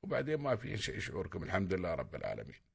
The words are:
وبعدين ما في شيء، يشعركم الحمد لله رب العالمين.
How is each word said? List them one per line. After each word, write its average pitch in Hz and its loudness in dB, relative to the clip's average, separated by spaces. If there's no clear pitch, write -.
وبعدين 143 2
ما 143 4
في - -2
شيء، - 0
يشعركم 90 -2
الحمد 95 2
لله 90 2
رب - -4
العالمين. 53 -4